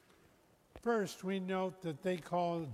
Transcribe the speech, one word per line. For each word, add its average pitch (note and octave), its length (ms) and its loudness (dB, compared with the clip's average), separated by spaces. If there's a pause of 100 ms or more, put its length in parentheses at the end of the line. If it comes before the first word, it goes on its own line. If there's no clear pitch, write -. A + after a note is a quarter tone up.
(800)
First, A3 440 0
we F#3+ 160 0
note F#3 420 0
that D#3+ 200 -4
they F#3 140 2
call E3+ 580 0